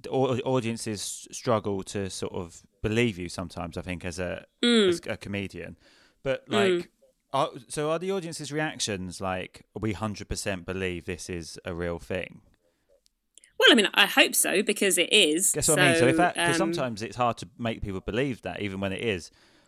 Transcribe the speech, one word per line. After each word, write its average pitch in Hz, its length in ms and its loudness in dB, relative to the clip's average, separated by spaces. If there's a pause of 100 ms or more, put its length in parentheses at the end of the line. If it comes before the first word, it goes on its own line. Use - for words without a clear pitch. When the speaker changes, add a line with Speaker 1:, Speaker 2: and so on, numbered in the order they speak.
Speaker 1:
the - 80 -14
au-, 131 320 2
audiences 113 600 -2 (300)
s-, - 60 -12
struggle 104 460 0
to 98 260 -6
sort - 240 -8
of 85 300 -10 (200)
believe 110 360 2
you 87 100 -6
sometimes, 85 480 -8
I 87 60 -6
think, 90 240 -8
as 87 120 -6
a, 87 280 -6 (160)
Speaker 2:
Mm. 226 260 4
Speaker 1:
as 170 180 0
a - 120 -4
comedian. 90 580 -8 (460)
But, - 260 -4
Speaker 2:
Mm. - 40 -4 (260)
Speaker 1:
like, 175 120 -8 (440)
are, 143 160 2 (180)
so 151 220 -2
are 165 80 0
the 185 140 -4
audience's 160 380 -6
reactions 110 720 -4
like, 92 460 -6 (120)
"We 107 140 0
hundred 98 380 -6
percent 95 340 -4
believe 92 400 -4
this 90 240 -6
is 87 380 -8
a 92 80 -4
real 85 240 -2
thing"? - 420 -6 (1200)
Speaker 2:
Well, 494 140 10
I - 20 10
mean, 214 200 6
I 202 120 6
hope 277 280 4
so, 165 280 2
because 202 360 2
it - 140 2
is. 180 400 4
Speaker 1:
Guess - 160 0
what 160 120 4
I 180 100 8
mean? 165 80 4
So 165 100 6
if - 60 6
Speaker 2:
So, 160 40 4
Speaker 1:
that, 175 160 4
'cause 170 260 2
Speaker 2:
um, 165 140 2
Speaker 1:
sometimes 120 280 -4
it's - 140 -8
hard 120 220 2
to 95 100 -10 (100)
make 113 240 -4
people 95 180 -4
believe 117 420 -2
that, 90 200 -8
even 98 180 -4
when 98 120 -2
it - 100 -4
is. 101 280 -2 (380)